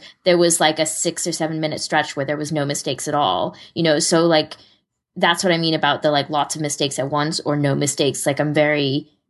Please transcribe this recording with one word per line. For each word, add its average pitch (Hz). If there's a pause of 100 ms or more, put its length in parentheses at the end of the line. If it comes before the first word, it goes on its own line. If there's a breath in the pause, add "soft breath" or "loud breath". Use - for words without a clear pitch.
(260 loud breath)
there 175
was, 170
like, 160
a 156
six -
or 170
seven 160
minute 151
stretch -
where 139
there 147
was 147
no 147
mistakes 139
at 147
all, 95 (200 loud breath)
you 170
know? 151
So, 170
like, 156 (640 soft breath)
that's 175
what 180
I 165
mean 165
about 143
the, 151
like, 143
lots 143
of 156
mistakes 147
at 135
once 151
or 147
no 143
mistakes. 143
Like, 143
I'm 147
very, 147 (200)